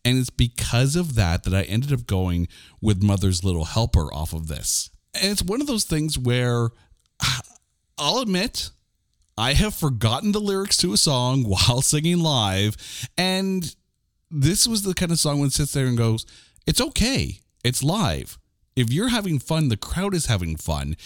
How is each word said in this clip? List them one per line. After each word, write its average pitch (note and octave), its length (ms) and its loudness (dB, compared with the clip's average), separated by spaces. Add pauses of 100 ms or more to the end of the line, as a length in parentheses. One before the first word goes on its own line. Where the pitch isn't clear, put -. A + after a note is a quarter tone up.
And B2+ 120 2
it's B2+ 120 -2
because B2+ 680 0
of E3+ 200 -2
that F2+ 280 2
that F2+ 100 0
I G2 100 2
ended B2 280 -2
up B2 160 -2
going F2+ 400 0 (340)
with G#2 220 2
Mother's F#2+ 400 2
Little F2 220 0
Helper F2 480 2
off D2+ 200 -4
of D#2+ 140 -8
this. - 420 -4 (240)
And - 180 0
it's G3 120 -2
one G3 180 -2
of C#4+ 60 -4
those A3+ 160 -2
things D3+ 340 -2
where, A#2+ 520 0 (500)
<sighs> - 760 -8
I'll D#3 220 0
admit, G#3 500 -2 (680)
I B2 160 0
have G3+ 220 4
forgotten C3 560 0
the G#3 80 0
lyrics G3 380 0
to F3+ 160 0
a G#3 40 2
song B2+ 460 2
<laughs> A2+ 40 -2
while A#2 340 2
singing D#3+ 380 2
live. G#2+ 560 0 (420)
And F#3 580 -2 (540)
this D#3+ 380 2
was A3 160 -2
the F#3+ 100 0
kind E3+ 180 0
of E3 80 2
song C#3+ 200 0
when C#3+ 80 2
it C3 60 -2
sits C#3+ 200 -2
there C3+ 140 0
and B2 100 0
goes, A2+ 280 0 (400)
"It's D#3+ 160 0
okay. A#3 580 0 (240)
It's B2 200 -2
live." C3+ 540 -2 (360)
If A#2+ 160 2
you're F#3 200 0
having G3+ 280 0
fun, D#3 300 0
the A2 80 2
crowd F#3+ 380 -4
is E3+ 140 -2
having F2+ 280 0
fun. D2+ 400 -4 (100)